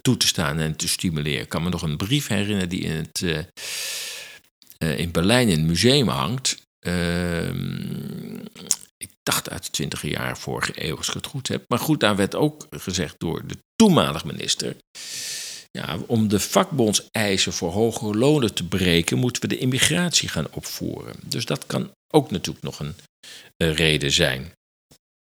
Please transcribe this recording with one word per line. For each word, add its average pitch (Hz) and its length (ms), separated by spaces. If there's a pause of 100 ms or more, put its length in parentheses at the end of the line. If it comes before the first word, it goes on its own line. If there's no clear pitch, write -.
toe 120 160
te 95 100
staan 78 320
en 78 160
te 82 120
stimuleren. 73 560
Ik - 60
kan 82 140
me 87 60
nog 90 120
een 76 160
brief 127 300
herinneren 101 420
die 90 120
in 82 100
het, 80 300
eh, 80 180 (1400)
eh, 78 220
in 87 120
Berlijn 104 380
in 82 80
het 80 100
museum 110 400
hangt. 76 580 (140)
Ehm, 87 1600 (600)
ik - 120 (140)
dacht - 260
uit - 140
de - 80
twintiger - 380
jaar 62 280
vorige - 480
eeuw, 78 120
als - 100
ik - 60
het - 120
goed 131 220
heb. - 200
Maar 120 120
goed, 156 200
daar 104 160
werd 95 200
ook 147 340
gezegd 87 480
door 82 300
de 92 100 (180)
toenmalig 107 500
minister: - 500 (960)
"Ja, - 340
om 110 220
de 101 120
vakbondseisen 107 1120
voor 87 180
hogere 107 460
lonen 135 360
te 90 140
breken, 90 500
moeten 123 240
we 110 60
de 117 100
immigratie 156 720
gaan - 220
opvoeren." - 720
Dus - 220
dat - 200
kan - 260 (220)
ook 143 180
natuurlijk 80 340
nog 67 140
een, 73 160 (600)
eh, 80 180
reden 78 360
zijn. 69 400 (800)